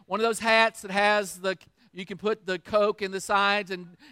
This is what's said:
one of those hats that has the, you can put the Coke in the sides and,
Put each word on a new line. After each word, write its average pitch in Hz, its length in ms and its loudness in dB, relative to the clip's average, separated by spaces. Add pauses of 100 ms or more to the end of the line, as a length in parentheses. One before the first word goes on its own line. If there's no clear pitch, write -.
one 190 120 -2
of 226 40 2
those 226 160 0
hats 226 420 2
that 196 80 -12
has 202 500 0
the, 190 160 -2 (380)
you 180 100 -12
can 185 140 -10
put 208 300 -4
the 185 100 -2
Coke 208 460 0
in 190 80 -6
the 190 100 -8
sides 202 480 0
and, 180 260 -10 (160)